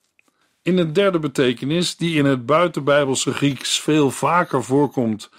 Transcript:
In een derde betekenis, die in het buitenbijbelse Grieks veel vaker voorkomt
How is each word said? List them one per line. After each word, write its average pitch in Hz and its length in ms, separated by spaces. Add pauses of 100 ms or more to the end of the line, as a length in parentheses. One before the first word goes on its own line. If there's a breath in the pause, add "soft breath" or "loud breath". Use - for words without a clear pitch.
(640)
In 180 160
een 160 140
derde 185 260
betekenis, 143 800
die 165 220
in 143 60
het 131 220
buitenbijbelse 143 840
Grieks - 480
veel 151 300
vaker 151 540
voorkomt 123 760